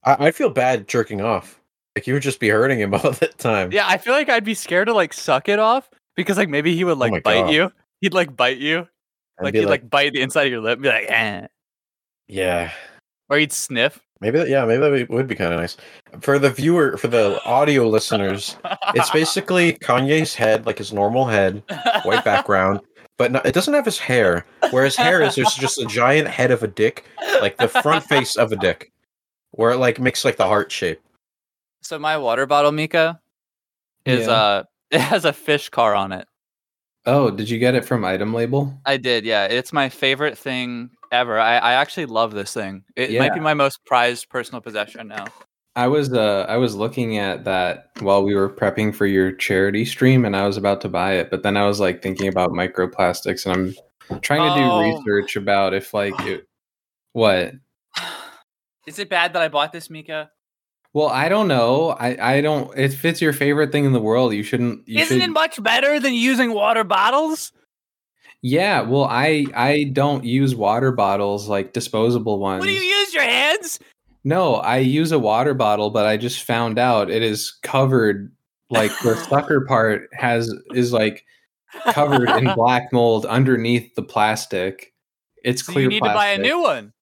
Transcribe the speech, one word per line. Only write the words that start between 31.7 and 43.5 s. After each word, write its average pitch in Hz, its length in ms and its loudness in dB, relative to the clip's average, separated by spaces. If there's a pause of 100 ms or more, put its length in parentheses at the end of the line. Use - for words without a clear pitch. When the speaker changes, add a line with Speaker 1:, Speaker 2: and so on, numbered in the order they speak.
Speaker 2:
So 160 160 -12
my 156 180 0
water 131 300 0
bottle, 147 260 4
Mika, 160 480 0 (840)
is, 123 200 2
Speaker 3:
Yeah. 120 60 2
Speaker 2:
uh, 104 300 2 (140)
<laughs> - 140 -16
it 156 100 2
has 151 260 0
a 147 80 2
fish - 360 -2
car 113 240 2
on 98 180 -2
it. 92 140 -12 (800)
Speaker 3:
Oh, 127 260 4
did 104 200 -6
you 113 80 -4
get 123 160 2
it 120 100 0
from 117 220 -2
Item 98 260 -2
Label? 131 400 -2 (140)
Speaker 2:
I 139 100 0
did, 120 300 -2
yeah. 107 180 0
It's 120 300 -4
my 139 160 0
favorite 143 480 -2
thing 123 500 -8 (240)
ever. 120 260 0
I, 117 200 4
I 117 160 2
actually 147 320 -2
love 113 260 -2
this 101 220 -8
thing. 98 280 -8 (140)
It 127 140 -4 (100)
might 143 140 2
be - 40 -4
Speaker 3:
Yeah. 160 40 -6
Speaker 2:
my 156 100 0